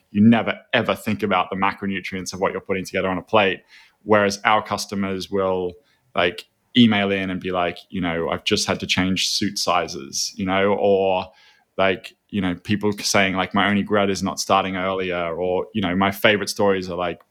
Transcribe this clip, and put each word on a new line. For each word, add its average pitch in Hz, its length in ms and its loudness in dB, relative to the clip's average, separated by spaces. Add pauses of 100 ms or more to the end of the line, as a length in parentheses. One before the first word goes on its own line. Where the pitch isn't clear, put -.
(120)
you 104 100 2
never, 110 380 6 (140)
ever 107 220 2
think 104 280 -4
about 92 260 0
the 98 60 -6
macronutrients 95 800 -4
of 90 60 -12
what 95 120 0
you're 95 100 -6
putting 92 240 -4
together 95 240 -2
on 92 80 -2
a 87 60 -6
plate. 98 380 2 (420)
Whereas 101 420 2
our 107 180 4
customers 98 680 -4
will, 92 420 0 (420)
like, 90 300 0 (320)
email 107 340 6
in 95 180 -2
and 92 120 -4
be 92 100 -6
like, 87 280 -2 (100)
you 95 120 -6
know, 85 280 -2
"I've 87 140 -4
just - 240 0
had 92 140 -2
to 98 60 -6
change 92 420 0
suit 101 280 -2
sizes," 82 800 -2
you 98 100 -4
know, 98 340 2
or, 95 520 2 (460)
like, 95 380 0 (140)
you 104 120 -2
know, 90 140 0
people 104 380 -2
saying, 98 420 0
like, 92 180 -2
"My 98 140 2
only 101 140 2
regret 101 280 2
is 92 120 -2
not 92 180 -4
starting 95 360 2
earlier," 90 600 -2
or, 90 380 -2
you 107 80 -2
know, 87 140 0
my 95 160 4
favorite 101 380 -2
stories 95 400 0
are, 87 80 -6
like, 87 320 -6